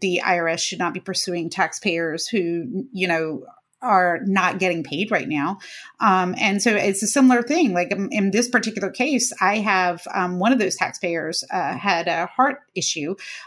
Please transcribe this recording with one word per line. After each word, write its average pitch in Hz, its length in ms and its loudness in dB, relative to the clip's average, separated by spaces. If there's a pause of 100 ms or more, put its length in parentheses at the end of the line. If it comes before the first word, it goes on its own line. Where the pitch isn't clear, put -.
the 180 180 0
I 180 180 0
R 165 100 -2
S 165 120 -2
should - 180 -6
not 175 140 -2
be 180 80 -8
pursuing 175 480 -4
taxpayers 165 800 -2
who, 170 640 -2
you 185 160 -2
know, 160 360 -2 (360)
are 180 440 4
not 190 340 2
getting 170 240 0
paid 143 300 -4
right 165 160 0
now. 151 280 -2 (440)
Um, 185 360 4
and 202 240 0
so 226 140 2
it's 190 300 2
a - 20 0
similar 254 380 6
thing. 277 300 2
Like, 175 180 0
in, 196 180 -4
in 196 220 0
this 240 160 2
particular 196 420 0
case, 254 500 0
I 202 180 2
have, 185 540 0
um, 180 280 -2
one 220 120 4
of 262 60 2
those 208 160 0
taxpayers, 170 800 -4
uh, 165 260 -2
had 170 300 0
a 165 180 0
heart 269 320 0 (160)
issue, 165 400 -4 (320)